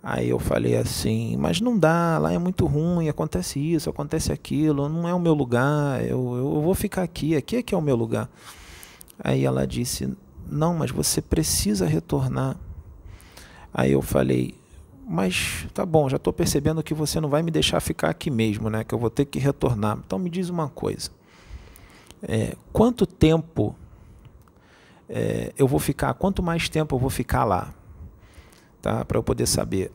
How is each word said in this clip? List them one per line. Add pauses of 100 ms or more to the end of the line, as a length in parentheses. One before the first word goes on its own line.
Aí
eu
falei
assim,
"Mas
não
dá,
lá
é
muito
ruim,
acontece
isso,
acontece
aquilo,
não
é
o
meu
lugar,
eu,
eu,
eu
vou
ficar
aqui,
aqui
é
que
é
o
meu
lugar." (880)
Aí
ela
disse, (320)
"Não,
mas
você
precisa
retornar." (1160)
Aí
eu
falei, (520)
"Mas
tá
bom,
já
tô
percebendo
que
você
não
vai
me
deixar
ficar
aqui
mesmo,
né?
Que
eu
vou
ter
que
retornar.
Então
me
diz
uma
coisa, (1120)
é, (160)
quanto
tempo, (1300)
é,
eu
vou
ficar,
quanto
mais
tempo
eu
vou
ficar
lá, (1080)
tá?
Pra
eu
poder
saber."